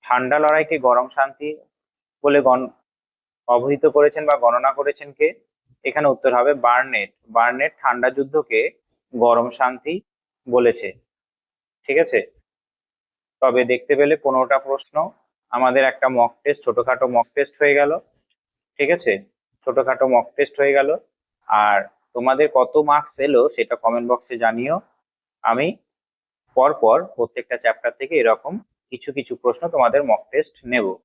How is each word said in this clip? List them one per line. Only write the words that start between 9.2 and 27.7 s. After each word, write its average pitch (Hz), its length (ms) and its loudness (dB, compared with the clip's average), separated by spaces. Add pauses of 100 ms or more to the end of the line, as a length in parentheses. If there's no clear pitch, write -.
গরম 117 240 2
শান্তি 127 440 -4 (540)
বলেছে। 120 400 0 (1000)
ঠিক 139 120 -2
আছে, 143 220 0 (1200)
তবে 127 240 2
দেখতে 123 300 -2
পেলে 143 280 2
পনেরোটা 131 340 0
প্রশ্ন, 135 380 -6 (540)
আমাদের 127 420 0
একটা 131 180 -4
মক 120 220 0 (120)
টেস্ট, 143 200 -2
ছোটখাটো 123 440 -2
মক 120 280 0
টেস্ট 143 260 -2
হয়ে 143 180 2
গেল। 143 120 0 (840)
ঠিক 143 140 -2
আছে, 147 220 0 (500)
ছোটখাটো 131 440 -2
মক 120 180 2 (100)
টেস্ট 143 260 -4
হয়ে 139 160 2
গেল। 139 120 2 (580)
আর 104 300 2 (360)
তোমাদের 131 400 0
কত 127 240 2
মার্কস 147 420 0
এলো 139 300 2
সেটা 117 260 -4
কমেন্ট 120 360 -2
বক্সে 123 260 -4
জানিও। 117 380 -2 (680)
আমি 123 240 0 (880)
পরপর 131 420 2 (180)
প্রত্যেকটা 120 420 -6
চ্যাপ্টার 117 420 -2